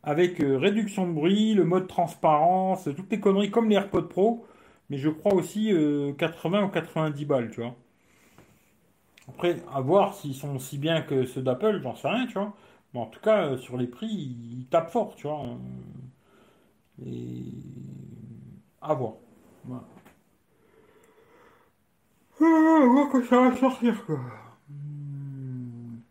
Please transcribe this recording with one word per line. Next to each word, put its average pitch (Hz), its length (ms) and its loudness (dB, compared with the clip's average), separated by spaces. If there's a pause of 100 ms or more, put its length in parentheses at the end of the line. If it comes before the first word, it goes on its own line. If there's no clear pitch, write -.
Avec, 175 400 0
euh, 135 160 2
réduction 196 480 0
de 175 60 -2
bruit, 196 440 2
le 180 100 6
mode 185 220 2
transparence, 175 1080 2
toutes 185 160 -8
les 220 80 -2
conneries 202 320 2
comme 226 160 2
les 208 80 6
AirPods 190 280 0
Pro. 214 420 0 (440)
Mais 143 80 -6
je 139 120 0
crois 196 240 0
aussi, 208 380 0
euh, 147 400 2
quatre-vingts 170 540 -2
ou - 20 -2
quatre-vingt-dix 156 560 -4
balles, 131 260 0
tu 117 120 -10
vois. 123 140 -8 (1500)
Après, 175 260 -2 (180)
à 139 60 -2
voir 165 340 4
s'ils 139 220 -10
sont 143 200 -8
aussi 135 220 -10
bien 156 240 0
que 131 240 0
ceux 131 160 -8
d'Apple, 202 400 0
j'en 123 140 -8
sais 143 140 -4
rien, 240 180 -2
tu - 60 -12
vois. 208 200 -4 (400)
Mais 127 60 -6
en 113 60 -4
tout - 160 -20
cas, 196 300 2
euh, 127 60 -2
sur 123 200 -10
les 123 100 -2
prix, 220 200 -10
ils, 127 520 -8
ils 127 60 -12
tapent 165 260 0
fort, - 240 -2
tu - 120 -10
vois. 147 180 -6 (1600)
Et 123 400 -10 (1400)
à 151 120 0
voir. 131 200 -2 (500)
Voilà. 123 200 -12 (2500)
Ah, - 20 6
on 320 360 6
va 277 80 8
voir 277 240 6
quand 247 120 2
ça 247 260 6
va 247 60 0
sortir, 247 500 0
quoi. 151 140 -4 (500)
Hmm. 135 1300 -12 (120)